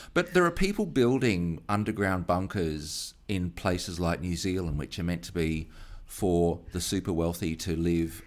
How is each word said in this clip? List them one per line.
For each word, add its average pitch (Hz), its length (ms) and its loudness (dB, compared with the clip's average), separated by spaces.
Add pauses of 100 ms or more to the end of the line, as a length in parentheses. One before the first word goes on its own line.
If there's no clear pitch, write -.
(140)
But 175 200 2
there 180 120 8
are 170 40 4
people 202 360 0
building 120 840 2
underground 101 580 0
bunkers 85 840 -2 (160)
in 90 220 0
places 90 500 -2
like 85 220 2
New 87 140 -2
Zealand, 90 420 -2
which 69 200 -6
are 85 60 -2
meant 87 200 -2
to - 80 -12
be 80 360 0 (380)
for 85 540 2 (120)
the 90 80 -2
super 95 320 -2
wealthy 82 440 0
to 82 200 -4
live 82 500 0